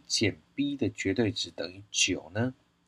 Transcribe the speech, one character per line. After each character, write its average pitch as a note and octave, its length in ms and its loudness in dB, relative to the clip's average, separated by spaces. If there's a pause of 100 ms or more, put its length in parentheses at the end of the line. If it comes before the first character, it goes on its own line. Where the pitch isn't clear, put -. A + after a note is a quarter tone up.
减 - 340 2 (140)
B C#3+ 220 -2
的 G#2+ 120 0
绝 - 240 -2
对 G2+ 200 2
值 - 180 -6
等 E2 220 -8
于 G2+ 180 -16
九 D#2 420 2
呢？ B2 220 0 (340)